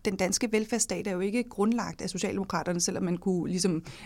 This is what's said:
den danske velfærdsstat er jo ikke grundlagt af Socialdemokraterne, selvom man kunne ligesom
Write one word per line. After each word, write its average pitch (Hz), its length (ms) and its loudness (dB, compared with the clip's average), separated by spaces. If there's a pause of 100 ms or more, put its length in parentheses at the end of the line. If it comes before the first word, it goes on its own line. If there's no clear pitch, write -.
den 190 120 0
danske 196 360 2
velfærdsstat 214 540 0
er 196 60 -2
jo 180 80 -2
ikke 208 280 0
grundlagt 202 540 0
af 180 80 -2
Socialdemokraterne, 180 680 -2
selvom 185 220 0
man 175 140 2
kunne 175 340 0
ligesom 180 340 2 (220)